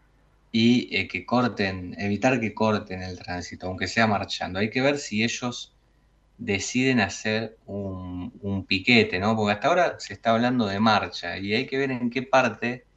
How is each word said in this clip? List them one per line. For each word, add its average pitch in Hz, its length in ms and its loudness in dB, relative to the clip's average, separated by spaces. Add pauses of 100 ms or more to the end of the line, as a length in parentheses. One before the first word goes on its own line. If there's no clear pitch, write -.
(520)
y, 117 440 4
eh, 95 120 -2
que 92 160 -8
corten, 98 720 -2
evitar 104 420 0
que 110 140 -2
corten 104 480 0
el 92 160 -10
tránsito, 90 480 -10
aunque 92 220 -4
sea 113 180 4
marchando. 95 520 -2
Hay 110 120 0
que 127 120 -2
ver 143 160 2
si 110 260 -2
ellos 117 500 -4 (640)
deciden 117 640 0
hacer 110 640 -2
un, 92 680 -8 (100)
un 101 240 -2
piquete, 104 540 2
¿no? 110 160 2
Porque 104 160 2
hasta 104 160 0
ahora 175 320 2
se - 140 -12
está - 180 0
hablando 120 340 2
de 98 140 -2
marcha 90 580 0
y 101 160 -2
hay 131 120 0
que 135 120 -4
ver 139 120 0
en 120 200 -2
qué 131 120 -2
parte, 123 600 0 (120)